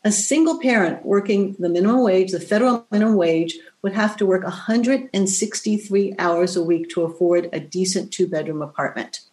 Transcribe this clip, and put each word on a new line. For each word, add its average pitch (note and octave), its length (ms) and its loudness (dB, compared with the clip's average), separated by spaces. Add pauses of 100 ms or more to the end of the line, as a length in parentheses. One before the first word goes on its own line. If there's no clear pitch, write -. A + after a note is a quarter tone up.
A G#3 60 4
single D#4+ 480 2
parent A3 440 0
working G3+ 540 0
the F3 100 -2
minimum G3+ 360 2
wage, F#3 280 2
the E3+ 80 -4
federal A#3 520 0
minimum G#3+ 240 2
wage, E3 420 2 (240)
would G3 120 -2
have G#3+ 240 0
to G3+ 80 0
work F#3 180 2
a F#3 80 -6
hundred A#3+ 640 0
and G3 140 0
sixty-three G3+ 920 -2
hours F3 360 0
a E3+ 80 0
week E3 260 0
to F3 120 -2
afford E3+ 500 0
a E3 80 -6
decent F#3 540 -4
two-bedroom D#3 480 -2
apartment. - 600 -6 (100)